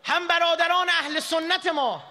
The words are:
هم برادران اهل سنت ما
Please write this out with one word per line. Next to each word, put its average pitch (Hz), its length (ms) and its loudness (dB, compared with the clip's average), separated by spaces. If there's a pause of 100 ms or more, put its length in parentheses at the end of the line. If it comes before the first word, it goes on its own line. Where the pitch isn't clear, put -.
هم 339 240 -2
برادران 339 600 2
اهل 311 300 0
سنت 330 460 -2
ما 269 460 -2